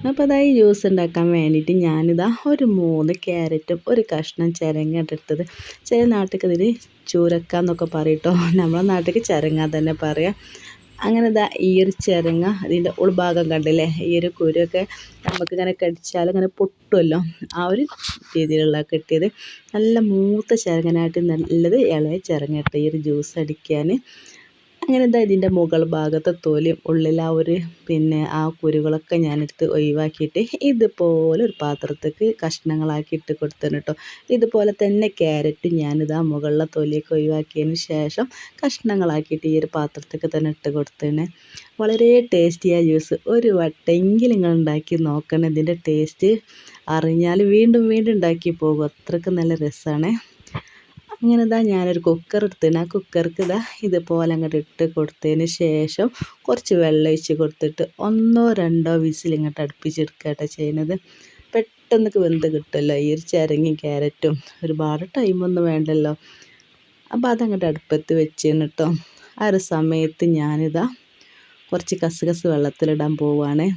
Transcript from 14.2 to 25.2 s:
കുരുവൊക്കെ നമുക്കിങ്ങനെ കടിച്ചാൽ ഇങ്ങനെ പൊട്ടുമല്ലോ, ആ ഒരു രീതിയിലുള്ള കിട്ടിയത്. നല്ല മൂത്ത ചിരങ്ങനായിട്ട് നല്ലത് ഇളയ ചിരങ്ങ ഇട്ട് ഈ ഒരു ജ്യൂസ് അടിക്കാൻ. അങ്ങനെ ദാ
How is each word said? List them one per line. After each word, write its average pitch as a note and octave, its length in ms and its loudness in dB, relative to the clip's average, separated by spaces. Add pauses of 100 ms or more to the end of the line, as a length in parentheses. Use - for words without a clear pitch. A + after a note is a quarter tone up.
കുരുവൊക്കെ E3+ 440 0 (440)
നമുക്കിങ്ങനെ F3+ 560 -4
കടിച്ചാൽ E3+ 500 -2
ഇങ്ങനെ F#3 260 0
പൊട്ടുമല്ലോ, F3+ 640 2 (380)
ആ F3+ 120 -4
ഒരു B3+ 140 0 (480)
രീതിയിലുള്ള D#3 580 2
കിട്ടിയത്. D#3+ 360 0 (480)
നല്ല A3 200 4 (160)
മൂത്ത G#3 540 2
ചിരങ്ങനായിട്ട് E3 680 0
നല്ലത് E3+ 480 2 (160)
ഇളയ D#3 240 -2 (100)
ചിരങ്ങ D3 360 -2
ഇട്ട് - 180 -2
ഈ - 80 0
ഒരു D#3+ 160 -4
ജ്യൂസ് D3 260 -4 (100)
അടിക്കാൻ. D3+ 460 -4 (920)
അങ്ങനെ B3+ 320 2
ദാ A#3+ 120 4